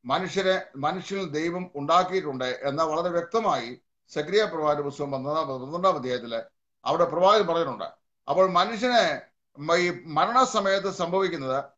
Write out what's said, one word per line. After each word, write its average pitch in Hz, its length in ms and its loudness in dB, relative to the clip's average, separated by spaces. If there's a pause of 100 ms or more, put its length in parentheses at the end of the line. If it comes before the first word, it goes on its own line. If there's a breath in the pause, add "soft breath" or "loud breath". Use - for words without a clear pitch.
മനുഷ്യനെ, 185 560 0 (140)
മനുഷ്യനിൽ 180 540 -4
ദൈവം 160 460 -4
ഉണ്ടാക്കിയിട്ടുണ്ട് 151 680 2
എന്ന 139 380 -2
വളരെ 165 260 0
വ്യക്തമായി 170 720 -2 (280)
സക്കറിയ 175 340 0
പ്രവാന്റെ 151 400 0
പുസ്തകം 143 280 -6
പന്ത്രണ്ടാം, 147 360 -4
പന്ത്രണ്ടാം 156 480 0
അധ്യായത്തില് 120 460 -4 (440)
അവിടെ 160 200 2
പ്രവാചകൻ 190 420 4
പറയുന്നുണ്ട്. 151 380 -2 (440)
അപ്പോൾ 185 200 4
മനുഷ്യന് 202 720 2 (380)
മ-, 156 160 2
ഈ 180 300 0
മരണസമയത്ത് 196 880 2
സംഭവിക്കുന്നത് 170 720 -2 (140)